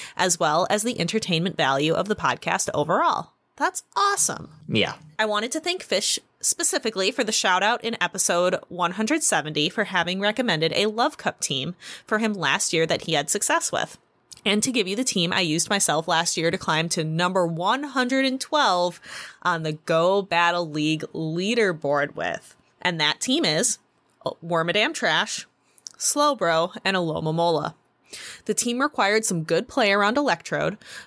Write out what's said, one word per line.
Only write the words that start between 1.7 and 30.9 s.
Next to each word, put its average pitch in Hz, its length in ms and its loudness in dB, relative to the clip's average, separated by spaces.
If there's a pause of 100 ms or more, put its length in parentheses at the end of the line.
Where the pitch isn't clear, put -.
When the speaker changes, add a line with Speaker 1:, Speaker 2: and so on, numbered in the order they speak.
Speaker 1:
of 185 140 0
the 208 80 -2
podcast 165 580 -2
overall." 214 580 0 (240)
That's 359 280 -2 (120)
awesome. 403 540 0 (180)
Speaker 2:
Yeah. - 260 0 (220)
Speaker 1:
I 220 100 0
wanted 214 260 -2
to 311 80 -4
thank 359 240 -6
Fish - 340 -2 (220)
specifically 190 720 0
for 254 100 -2
the 214 100 -2
shout 185 300 2
out 214 220 0
in 226 160 -4
episode 180 560 2 (120)
one 175 240 0
hundred 233 300 0
seventy 151 460 0
for 214 160 -2
having 185 360 -2
recommended 202 540 0
a 202 120 2
Love 233 300 0
Cup - 240 -6
team 143 340 -4 (320)
for 214 120 0
him 220 160 0
last 160 380 0
year 165 140 2
that 160 160 -2
he 165 100 -4
had 151 180 0
success 302 400 0
with. - 280 -4 (480)
And 208 160 2
to 254 100 -2
give 220 140 0
you 190 80 -4
the 247 100 -2
team 180 280 0
I 190 80 0
used 165 300 0
myself 165 360 0
last 170 300 0
year 165 140 2
to 185 80 -4
climb 165 320 0
to 165 120 -2
number 175 440 4
one 185 380 0
hundred 269 420 2
and 262 120 0
twelve 185 640 2 (420)
on 170 200 0
the 156 100 -2
Go 170 480 4
Battle 175 480 2
League 156 360 0 (100)
leaderboard 165 1000 0
with. - 400 -6 (280)
And 175 180 -2
that 151 200 0
team 269 260 0
is 165 320 0 (640)
Wormadam 175 480 0
Trash, 185 540 -2 (500)
Slowbro, 185 880 2
and 190 100 0
Alomomola. 165 800 0 (720)
The 214 80 -2
team 240 300 0
required 220 420 2
some 165 200 -2
good 170 220 0
play 220 260 2
around 208 260 2
Electrode, 170 580 -2 (300)